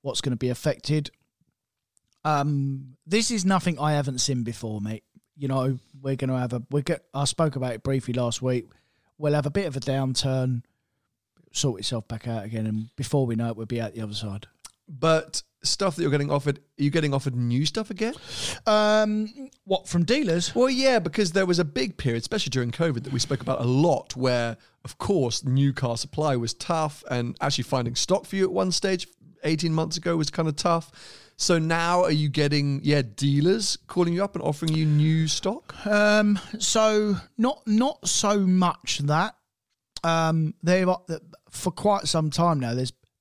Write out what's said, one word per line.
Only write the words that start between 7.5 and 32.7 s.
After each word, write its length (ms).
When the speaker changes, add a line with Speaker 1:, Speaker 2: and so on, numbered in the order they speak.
Speaker 1:
about 200
it 80
briefly 320
last 260
week. 260
We'll 160
have 100
a 60
bit 160
of 100
a 40
downturn, 800
sort 280
itself 280
back 180
out 180
again, 220
and 300
before 300
we 100
know 120
it, 100
we'll 80
be 120
out 160
the 60
other 140
side. 320
Speaker 2:
But 540
stuff 340
that 60
you're 80
getting 200
offered, 280
are 240
you 60
getting 240
offered 240
new 300
stuff 240
again? 240
Speaker 1:
Um, 840
what, 220
from 180
dealers? 500
Speaker 2:
Well, 160
yeah, 300
because 320
there 140
was 120
a 60
big 340
period, 240
especially 280
during 200
covid, 340
that 80
we 60
spoke 240
about 180
a 40
lot, 520
where, 400
of 120
course, 480
new 300
car 240
supply 380
was 180
tough, 560
and 320
actually 220
finding 320
stock 280
for 120
you 80
at 80
one 200
stage 340
eighteen 280
months 240
ago 180
was 140
kinda 220
tough. 380
So 220
now 460
are 80
you 160
getting, 560